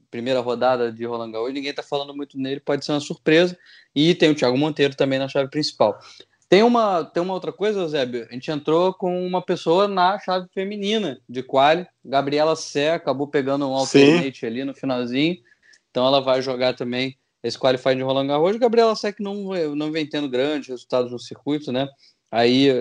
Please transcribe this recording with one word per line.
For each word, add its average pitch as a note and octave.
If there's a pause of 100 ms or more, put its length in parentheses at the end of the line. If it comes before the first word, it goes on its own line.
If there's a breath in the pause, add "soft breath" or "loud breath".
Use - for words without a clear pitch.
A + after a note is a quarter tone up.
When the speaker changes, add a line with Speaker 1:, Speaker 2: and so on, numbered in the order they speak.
Speaker 1:
primeira B2
rodada A#2+
de A2+
Roland A#2
Garros, A#2
ninguém C#3
tá D3+
falando C#3+
muito C#3+
nele, C3+
pode C#3+
ser D3+
uma D3
surpresa. E3+ (360 soft breath)
E C#3+
tem D#3
o D3
Thiago B2+
Monteiro D3
também C3+
na C3+
chave C3+
principal. C3 (480 loud breath)
Tem F#3+
uma, A3
tem E3
uma F#3
outra F3
coisa, G3+
Eusébio, C3
a -
gente C3
entrou D#3+
com F3+
uma F3+
pessoa F3+
na F#3+
chave F#3
feminina G3+
de B2
quali, D3 (180)
Gabriela C#3+
Sé, D#3
acabou C#3+
pegando C#3
um C3
Speaker 2:
Sim. C#3
Speaker 1:
alternate C#3
ali A#2+
no C#3
finalzinho, C3+ (520 soft breath)
então B2+
ela C#3
vai C3
jogar B2+
também B2+ (260)
esse A#2
qualify C3
de C3
Roland C3+
Garros. D#3+
Gabriela A3+
Sé G#3
que G#3
não, G3 (220)
não D3+
vem D#3
tendo D3
grandes C3
resultados B2
no A#2+
circuito, D3
né? C3 (420 soft breath)
Aí B2 (140)